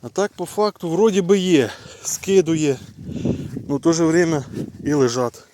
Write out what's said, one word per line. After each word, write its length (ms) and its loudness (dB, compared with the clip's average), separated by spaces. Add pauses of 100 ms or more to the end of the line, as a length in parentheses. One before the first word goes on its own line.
А 60 -12
так, 240 -4
по 140 -10
факту, 440 -4
вроді 300 2
би 180 2
є, 320 4 (320)
скидує, 760 0 (880)
ну, 80 -2
в 40 -2
то 120 2
же 120 2
время 400 2 (400)
і 80 -2
лежать. 600 0